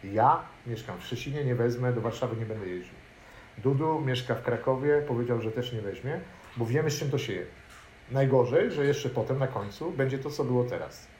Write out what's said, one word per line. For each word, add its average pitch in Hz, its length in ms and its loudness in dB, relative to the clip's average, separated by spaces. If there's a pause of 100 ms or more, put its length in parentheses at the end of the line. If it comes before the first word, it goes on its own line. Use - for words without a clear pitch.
Ja 113 400 4 (240)
mieszkam 104 320 -8
w - 40 -14
Szczecinie, 139 420 -6
nie 123 100 2
wezmę, 120 380 2
do 117 80 -2
Warszawy 113 340 -2
nie 110 100 -4
będę 107 220 -6
jeździł. 90 260 -8 (640)
Dudu 151 440 2
mieszka 123 340 0
w - 80 -8
Krakowie, 131 640 2
powiedział, 120 340 0
że 110 100 -2
też 123 220 -4
nie 110 80 -4
weźmie, 98 380 -6 (380)
bo 117 80 0
wiemy, 147 260 2
z - 80 -2
czym 147 120 -2
to 143 60 0
się - 160 -2
je. 90 120 -6 (680)
Najgorzej, 135 600 4
że 147 140 0
jeszcze 139 240 2
potem 135 300 0
na 131 80 2
końcu 107 440 -6
będzie 135 280 0
to, 143 100 -6
co 143 140 -2
było 123 200 2
teraz. 85 440 -6 (120)